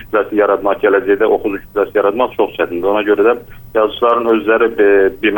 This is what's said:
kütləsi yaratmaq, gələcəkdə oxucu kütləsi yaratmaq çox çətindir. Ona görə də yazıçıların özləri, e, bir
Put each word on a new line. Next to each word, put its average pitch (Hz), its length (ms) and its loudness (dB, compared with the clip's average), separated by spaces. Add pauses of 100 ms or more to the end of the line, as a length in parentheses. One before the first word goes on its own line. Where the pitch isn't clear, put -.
kütləsi 104 360 -4
yaratmaq, 98 460 0
gələcəkdə 98 520 2
oxucu 98 280 -4
kütləsi - 320 -4
yaratmaq 104 400 0
çox 101 220 -2
çətindir. 87 340 -4
Ona 104 160 0
görə 101 220 2
də 117 40 2 (440)
yazıçıların 117 560 0
özləri, 110 340 2 (160)
e, 101 60 6 (320)
bir 104 160 0